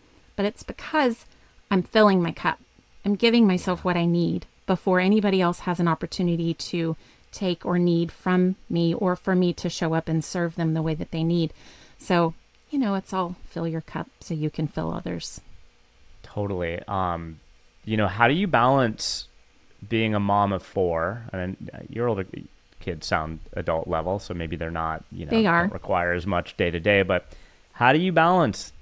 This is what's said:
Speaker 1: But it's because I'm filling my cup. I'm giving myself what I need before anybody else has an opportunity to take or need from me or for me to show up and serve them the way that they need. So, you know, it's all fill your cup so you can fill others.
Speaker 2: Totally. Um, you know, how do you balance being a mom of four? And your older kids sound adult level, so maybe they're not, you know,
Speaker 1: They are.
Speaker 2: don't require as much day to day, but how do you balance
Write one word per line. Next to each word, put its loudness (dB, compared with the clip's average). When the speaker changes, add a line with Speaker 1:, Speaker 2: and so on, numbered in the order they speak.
Speaker 1:
But 0
it's -6
because -2
I'm 4
filling 6
my -2
cup. -4
I'm 2
giving 6
myself 2
what 0
I 2
need 0
before 2
anybody 4
else 0
has -2
an 2
opportunity -2
to -4
take -6
or 0
need 2
from 2
me 2
or 0
for 0
me 4
to -6
show -2
up -2
and 0
serve -4
them 0
the 0
way -2
that -8
they -2
need. 0
So, 2
you 0
know, 2
it's -6
all -4
fill -4
your -4
cup -8
so -8
you -2
can -2
fill -6
others. -10
Speaker 2:
Totally. -4
Um, -4
you -2
know, 2
how 4
do 2
you 0
balance 0
being 0
a 0
mom 2
of -4
four? -2
And -8
your -4
older -2
kids -8
sound -2
adult -4
level, -2
so -10
maybe -6
they're -6
not, -6
you -10
know, -10
Speaker 1:
They 2
are. 2
Speaker 2:
don't -2
require 0
as -2
much -2
day 0
to -4
day, 4
but 0
how 6
do 4
you 2
balance 2